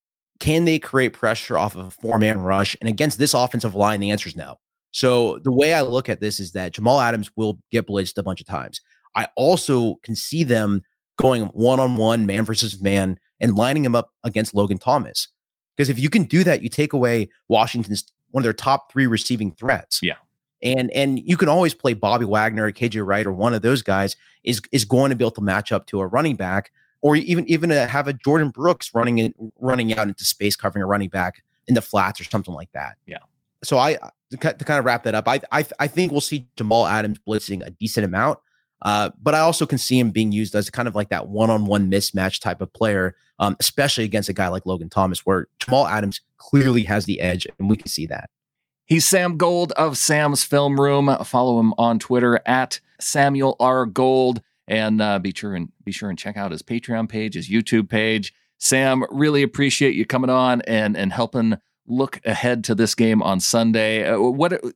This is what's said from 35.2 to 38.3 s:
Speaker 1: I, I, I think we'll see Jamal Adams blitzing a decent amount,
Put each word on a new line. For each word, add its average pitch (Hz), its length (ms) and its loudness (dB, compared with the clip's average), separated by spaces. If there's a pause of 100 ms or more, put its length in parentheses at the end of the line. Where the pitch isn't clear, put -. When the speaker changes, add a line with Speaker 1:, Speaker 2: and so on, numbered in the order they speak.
Speaker 1:
I, 135 120 2 (120)
I, 151 120 0 (140)
I 143 80 0
think 170 240 -2
we'll 143 100 0
see 143 360 -6
Jamal 110 320 2
Adams 107 360 -2
blitzing 101 400 -6
a - 60 -14
decent 107 340 -4
amount, 107 360 0 (420)